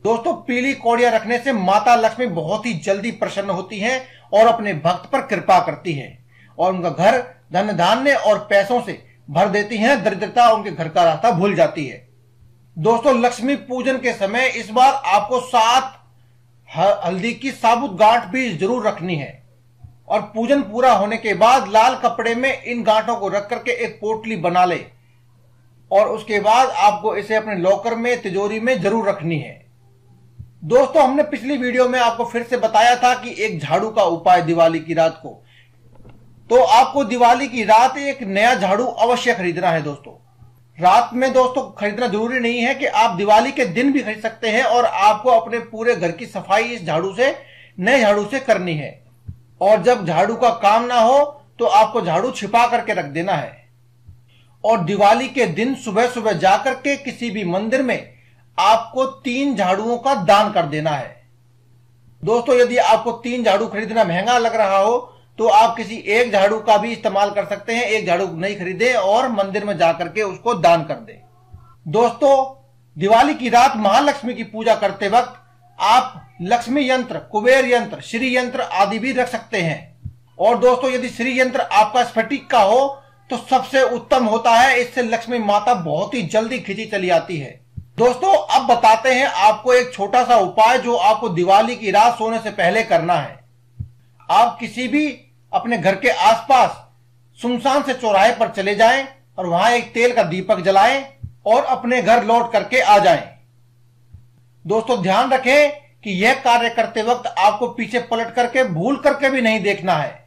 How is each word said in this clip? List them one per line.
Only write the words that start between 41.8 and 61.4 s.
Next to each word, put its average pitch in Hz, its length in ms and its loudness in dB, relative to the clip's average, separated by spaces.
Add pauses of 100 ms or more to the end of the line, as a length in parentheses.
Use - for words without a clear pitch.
जरूरी 233 340 -4
नहीं 240 200 -2
है 254 140 -2
कि 262 120 -6
आप 226 300 0
दिवाली 214 360 2
के 269 140 -2
दिन 233 260 0
भी 269 100 0
खरीद 214 180 -8
सकते 220 300 -6
हैं 233 140 0
और 240 200 2
आपको 214 460 2
अपने 226 300 2
पूरे 226 360 -4
घर 170 160 -4
की 220 140 -12
सफाई 202 380 -2
इस 233 200 -10
झाड़ू 165 300 -4
से, 254 220 0 (420)
नए 233 220 2
झाड़ू 208 240 2
से 262 160 -6
करनी 180 340 -2
है। 147 280 -12 (580)
और 202 220 2
जब 214 240 2
झाड़ू 180 300 0
का 240 160 2
काम 226 320 2
ना 247 160 0
हो 254 200 4 (380)
तो 233 80 -2
आपको 214 360 4
झाड़ू 180 300 -2
छिपा 233 360 0
करके 226 240 -2
रख 180 140 -4
देना 165 280 -6
है - 280 -8 (1000)
और 214 160 2
दिवाली 202 480 2
के 240 200 0
दिन 220 280 -4
सुबह 226 320 -2
सुबह 220 260 -4
जाकर 247 420 2
के 277 220 -4
किसी 240 320 -10
भी 185 160 -6
मंदिर 220 360 -2
में 220 320 -6 (440)
आपको 226 460 2
तीन 262 500 -4
झाड़ुओं 196 440 -2
का 277 180 0
दान 202 360 2
कर 175 120 -2
देना 151 260 -4
है। 135 180 -6 (1120)